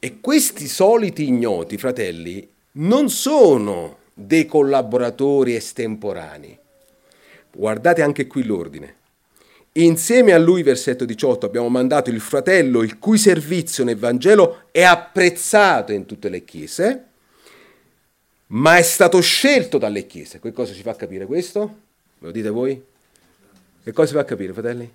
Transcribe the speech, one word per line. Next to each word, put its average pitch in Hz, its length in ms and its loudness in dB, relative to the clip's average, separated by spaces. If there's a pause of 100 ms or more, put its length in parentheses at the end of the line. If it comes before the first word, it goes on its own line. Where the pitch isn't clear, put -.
E 127 200 -14
questi 254 480 -2
soliti 190 580 0
ignoti, 107 500 -2
fratelli, 95 720 -8 (240)
non 220 380 0
sono 110 880 2 (180)
dei 147 320 0
collaboratori 131 1080 0
estemporanei. 98 1000 -10 (920)
Guardate 110 520 0
anche 143 260 -2
qui 131 160 -6
l'ordine. 82 500 -8 (800)
"Insieme 170 600 4
a 165 60 8
lui", 175 240 4
versetto 127 420 0
diciotto, 120 420 -2
"abbiamo 120 220 -4
mandato 127 420 0
il 117 100 -4
fratello 165 600 0
il 110 180 -6
cui 214 180 2
servizio 160 640 0
nel 120 140 -2
Vangelo 123 760 2
è 170 140 2
apprezzato 175 1040 2
in 98 160 -6
tutte 104 220 -10
le 90 160 -10
chiese", 185 640 -6 (1400)
ma 151 280 4
è 175 60 6
stato 175 380 4
scelto 233 580 2
dalle 104 280 -4
chiese. - 320 -20
Che 110 140 -12
cosa 113 200 -8
ci 95 100 -20
fa 113 120 -10
capire 98 320 -12
questo? 175 340 -6 (580)
Me 80 100 -18
lo - 20 -14
dite 107 200 -8
voi? 127 300 -4 (1000)
Che 117 100 -14
cosa 156 160 2
ci 135 60 -8
fa 147 100 -2
capire, 98 280 -8
fratelli? 117 420 -10